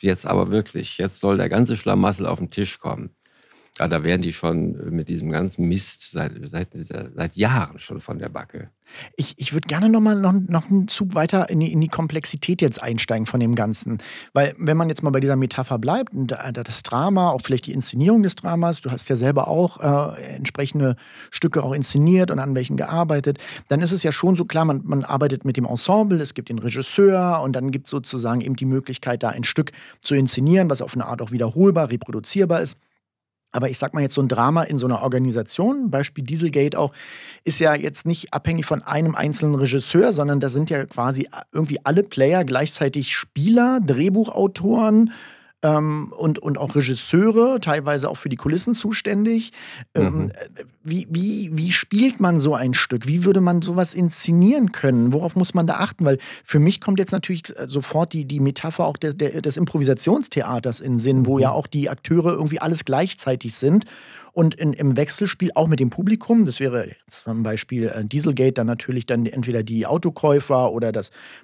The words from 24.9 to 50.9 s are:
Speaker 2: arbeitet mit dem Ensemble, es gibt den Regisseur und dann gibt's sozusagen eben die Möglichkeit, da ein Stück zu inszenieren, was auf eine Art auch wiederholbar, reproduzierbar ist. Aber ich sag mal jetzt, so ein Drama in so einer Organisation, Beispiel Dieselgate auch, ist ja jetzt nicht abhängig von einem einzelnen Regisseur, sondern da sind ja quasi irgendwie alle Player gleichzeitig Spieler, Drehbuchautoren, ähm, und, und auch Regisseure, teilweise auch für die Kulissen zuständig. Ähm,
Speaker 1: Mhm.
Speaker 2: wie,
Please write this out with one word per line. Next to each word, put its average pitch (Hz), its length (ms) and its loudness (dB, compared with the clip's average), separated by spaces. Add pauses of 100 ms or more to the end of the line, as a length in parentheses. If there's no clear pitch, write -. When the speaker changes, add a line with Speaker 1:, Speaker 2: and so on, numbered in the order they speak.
Speaker 2:
arbeitet 139 400 -2
mit 131 140 -2
dem 123 80 0
Ensemble, 180 560 0
es 139 120 -6
gibt - 140 -10
den 117 120 -6
Regisseur 170 840 2
und 135 140 -2
dann 131 140 -2
gibt's 135 200 -6
sozusagen 123 480 -4
eben 131 160 -4
die 135 80 -6
Möglichkeit, 131 580 -2
da 117 100 -2
ein - 120 -6
Stück - 300 -2 (260)
zu - 160 -2
inszenieren, 147 540 4
was 139 120 -2
auf - 120 -8
eine 123 140 -4
Art 120 140 -6
auch 110 100 -8
wiederholbar, 151 580 2
reproduzierbar 165 720 -2
ist. 156 160 -6 (760)
Aber 127 180 -2
ich 127 80 -6
sag - 160 -4
mal 151 80 -2
jetzt, 135 140 -2
so 139 60 2
ein 135 60 2
Drama 131 360 2
in 147 140 -2
so 123 80 -2
einer 120 160 0
Organisation, 131 880 0
Beispiel 143 360 -4
Dieselgate 143 520 0
auch, 143 140 0 (540)
ist 160 140 0
ja 156 140 6
jetzt 147 320 -4
nicht - 280 -4
abhängig 160 320 -2
von - 180 -2
einem 160 320 0
einzelnen 147 400 0
Regisseur, 139 560 4
sondern 143 300 0
da 135 80 -2
sind 147 200 -2
ja 139 160 -2
quasi 131 440 -2 (240)
irgendwie 151 320 -2
alle 160 180 4
Player 165 400 2
gleichzeitig 139 720 -2
Spieler, 240 640 2
Drehbuchautoren, 208 1300 2 (520)
ähm, 151 500 0
und, 160 220 0
und 147 200 -4
auch 139 180 -4
Regisseure, 214 840 4
teilweise 147 500 -2
auch - 80 -8
für - 120 -6
die - 60 -2
Kulissen 185 400 0
zuständig. 214 760 0 (420)
Ähm, 95 120 2
Speaker 1:
Mhm. 95 260 -2 (520)
Speaker 2:
wie, 165 260 -4